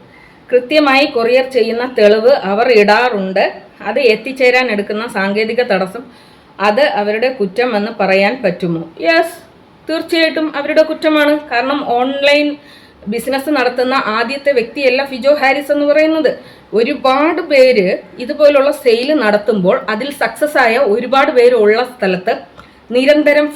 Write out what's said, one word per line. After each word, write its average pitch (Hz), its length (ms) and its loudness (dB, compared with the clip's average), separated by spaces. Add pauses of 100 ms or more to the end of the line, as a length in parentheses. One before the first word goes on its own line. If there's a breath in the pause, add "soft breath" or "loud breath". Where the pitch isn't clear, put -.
(520 loud breath)
കൃത്യമായി 277 540 2 (100)
കൊറിയർ 247 300 2 (100)
ചെയ്യുന്ന 226 280 -2 (140)
തെളിവ് 220 360 4 (180)
അവർ 226 160 0 (140)
ഇടാറുണ്ട്. 208 640 0 (440)
അത് 226 100 -2 (140)
എത്തിച്ചേരാൻ 254 600 0
എടുക്കുന്ന 208 300 -6 (120)
സാങ്കേതിക 214 460 -2 (100)
തടസ്സം 190 320 -4 (640 loud breath)
അത് 214 160 2 (180)
അവരുടെ 214 280 -2 (100)
കുറ്റമെന്ന് 208 520 -2 (100)
പറയാൻ 196 320 2 (100)
പറ്റുമോ? 170 400 -4 (220)
യെസ്, 330 300 0 (520)
തീർച്ചയായിട്ടും 320 580 -2 (140)
അവരുടെ 302 300 2
കുറ്റമാണ്. 302 440 0 (180)
കാരണം 262 280 -2 (180)
ഓൺലൈൻ 285 500 0 (640 loud breath)
ബിസിനസ് 262 440 -4
നടത്തുന്ന 247 380 0 (220)
ആദ്യത്തെ 277 420 -2
വ്യക്തിയല്ല 254 420 -2 (100)
ഫിജോ 262 300 0
ഹാരിസ് 285 340 -2
എന്ന് 294 160 0
പറയുന്നത്. 311 400 2 (480 loud breath)
ഒരുപാട് 277 640 0 (100)
പേര് 254 360 4 (360)
ഇതുപോലുള്ള 285 480 2 (120)
സെയിൽ 240 260 2 (140)
നടത്തുമ്പോൾ 208 540 0 (160)
അതിൽ 247 160 -6 (120)
സക്സസ് 294 440 -2
ആയ 226 120 2 (160)
ഒരുപാട് 262 440 0
പേര് 247 260 6
ഉള്ള 208 140 4 (140)
സ്ഥലത്ത് 190 440 -2 (600 loud breath)
നിരന്തരം 294 500 4 (100)